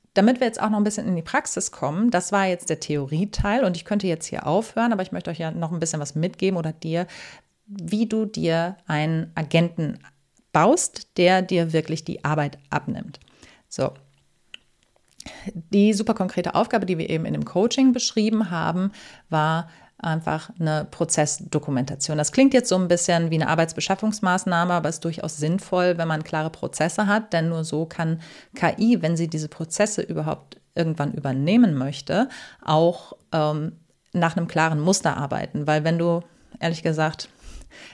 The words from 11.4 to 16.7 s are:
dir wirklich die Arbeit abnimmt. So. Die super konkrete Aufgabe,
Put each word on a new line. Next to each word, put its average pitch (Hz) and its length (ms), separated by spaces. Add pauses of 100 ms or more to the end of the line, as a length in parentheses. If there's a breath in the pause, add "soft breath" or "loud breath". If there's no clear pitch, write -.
dir 170 320
wirklich 160 320
die - 180
Arbeit 147 360 (100)
abnimmt. - 500 (500 soft breath)
So. - 220 (1600 loud breath)
Die 202 380
super 220 200
konkrete 180 400
Aufgabe, 214 320